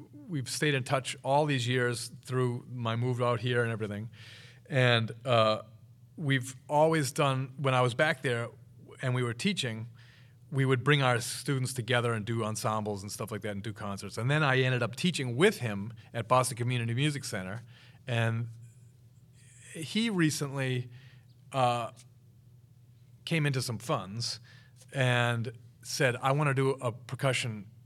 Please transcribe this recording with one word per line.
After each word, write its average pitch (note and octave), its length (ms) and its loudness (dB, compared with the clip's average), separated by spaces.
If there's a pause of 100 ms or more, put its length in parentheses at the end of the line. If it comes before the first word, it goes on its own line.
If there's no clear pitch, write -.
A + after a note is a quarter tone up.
(280)
we've C#3+ 200 -6
stayed D3+ 260 0
in C3 100 0
touch C3 400 -2
all C#3 200 2
these C3+ 220 0
years B2 460 -2 (120)
through B2+ 480 -2
my A#2 220 -2
move A#2+ 260 0
out A#2+ 200 2
here A#2+ 240 2
and A2+ 80 0
everything. G#2+ 380 -6 (600)
And, A#2+ 400 4 (140)
uh, A2 340 4 (580)
we've C3+ 380 -2 (140)
always D3+ 420 4
done, C3+ 460 0
when C3+ 180 0
I B2+ 60 6
was B2 140 2
back D#3 280 2
there A#2 240 -2 (560)
and C3 100 0
we B2+ 120 0
were A#2 100 -2
teaching, A#2+ 540 -2 (640)
we C3+ 120 2
would B2+ 200 2
bring D3 180 6
our B2 180 4
students B2+ 520 -4
together A#2+ 400 0
and G#2+ 120 -4
do A2+ 200 -2
ensembles G#2+ 580 -2
and G#2 80 -10
stuff A2 220 -8
like G#2 80 -6
that G#2+ 100 -6
and G2 120 -8
do A2 100 -8
concerts. G2+ 460 -8
And A#2 120 0
then D3+ 140 2
I C3 160 4
ended B2+ 240 2
up A2+ 100 -4
teaching C3+ 400 -2
with G3 240 4
him G#2 340 -4 (220)
at A#2 140 -4
Boston B2+ 280 4
Community A#2+ 380 0
Music C#3+ 300 -2
Center. G2 380 -6 (440)
And A#2 400 0 (1300)
he G3+ 340 0
recently, C#3 800 0 (640)
uh, A#2+ 380 2 (1300)
came D#3+ 200 0
into C3 160 0
some A#2+ 160 -4
funds A2 600 -6 (540)
and A#2+ 580 2 (320)
said, B2+ 400 2
"I C3+ 80 2
wanna C#3+ 240 2
do C3+ 260 2
a B2 120 -2
percussion B2 720 -4 (180)